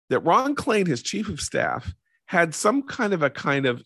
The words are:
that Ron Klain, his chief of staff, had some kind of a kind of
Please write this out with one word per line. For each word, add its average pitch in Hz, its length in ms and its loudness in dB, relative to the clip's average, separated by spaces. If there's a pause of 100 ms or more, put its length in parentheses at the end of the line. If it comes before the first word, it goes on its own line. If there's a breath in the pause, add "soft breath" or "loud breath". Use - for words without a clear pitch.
that 131 120 2
Ron 247 340 4
Klain, 208 320 0
his 127 160 -2
chief 214 260 -6
of 151 100 -8
staff, - 540 -4 (320)
had 170 300 2
some 254 280 2
kind 208 300 -2
of 165 100 0
a 135 60 4
kind 139 360 -2
of 123 200 0